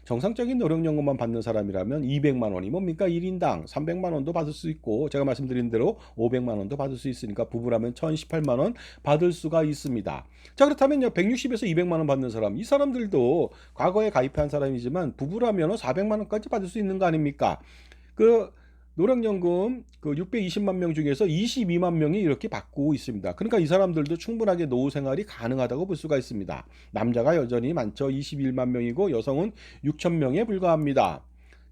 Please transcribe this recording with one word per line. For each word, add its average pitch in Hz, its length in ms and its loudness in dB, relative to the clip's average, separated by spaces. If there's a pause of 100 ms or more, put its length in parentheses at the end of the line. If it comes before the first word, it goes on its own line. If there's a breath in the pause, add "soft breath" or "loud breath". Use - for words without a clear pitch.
정상적인 233 540 -2
노령연금만 151 580 0
받는 117 260 -2
사람이라면 107 640 -2
이백만 131 480 2
원이 92 180 -4
뭡니까? 180 380 -2
일 170 160 -2
인당 175 420 -2
삼백만 170 460 -4
원도 147 200 -2
받을 156 200 -2
수 160 180 -6
있고, 135 380 -2
제가 139 160 0
말씀드린 123 460 0
대로 131 280 2 (160 loud breath)
오백만 120 420 0
원도 101 200 -4
받을 135 220 -4
수 139 100 -6
있으니까 117 400 -4
부부라면 120 480 0
천십팔만 156 640 -2
원 226 140 0 (280 loud breath)
받을 160 300 4
수가 160 320 0
있습니다. 117 600 -4 (300 soft breath)
자, 277 120 6
그렇다면요, 277 440 2
백육십에서 233 560 0
이백만 170 320 2
원 156 80 0
받는 135 240 0
사람, 107 260 -2
이 185 60 -6
사람들도 208 880 2 (240 loud breath)
과거에 196 360 2
가입한 139 380 0
사람이지만 139 680 -2
부부라면 185 600 0
사백만 202 440 -2
원까지 208 280 -4
받을 190 200 -2
수 226 100 -8
있는 190 220 -2
거 185 60 4
아닙니까? 143 540 0 (540 soft breath)
그 220 380 6 (420 soft breath)
노령연금 208 880 0 (160)
그 147 180 -4
육백이십만 190 600 -2
명 170 140 0
중에서 151 340 2
이십이만 175 720 0
명이 160 240 2
이렇게 160 280 0
받고 139 440 -2
있습니다. 98 440 -4
그러니까 226 220 0
이 165 80 4
사람들도 170 520 2
충분하게 208 480 0
노후 131 240 0
생활이 139 340 -4
가능하다고 127 600 -2
볼 185 100 -4
수가 147 220 -2
있습니다. 95 480 -6 (240 soft breath)
남자가 120 460 2
여전히 123 360 0
많죠. 135 380 -2
이십일만 135 600 -2
명이고 123 420 0
여성은 139 400 0 (320 loud breath)
육천 160 340 0
명에 151 260 2
불과합니다. 151 800 2 (480 soft breath)